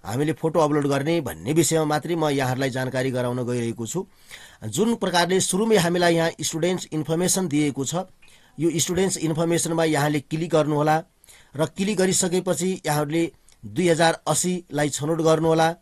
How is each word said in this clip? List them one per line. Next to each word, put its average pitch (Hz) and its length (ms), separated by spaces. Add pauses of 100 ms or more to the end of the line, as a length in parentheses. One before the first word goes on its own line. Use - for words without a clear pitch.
हामीले 139 280
फोटो 160 260
अपलोड 147 280
गर्ने 143 340
भन्ने 98 320
विषयमा 160 320
मात्रै 151 300
म 160 100
यहाँहरूलाई 135 440
जानकारी 127 420
गराउन 123 320
गइरहेको 117 440
छु। 185 200 (580)
जुन 185 300
प्रकारले 180 440
सुरुमै 208 380
हामीलाई 175 380
यहाँ 165 160 (100)
स्टुडेन्ट्स 165 520
इन्फर्मेसन 170 540
दिएको 143 380
छ, 156 100 (640)
यो 160 200
स्टुडेन्ट्स 185 380
इन्फर्मेसनमा 165 680
यहाँले 151 360
क्लिक 156 300
गर्नुहोला 151 540 (520)
र 147 100
क्लिक 196 320
गरिसकेपछि 185 880
यहाँहरूले 151 460 (340)
दुई 151 240
हजार 165 380
अस्सीलाई 151 600
छनौट 156 320
गर्नुहोला 160 600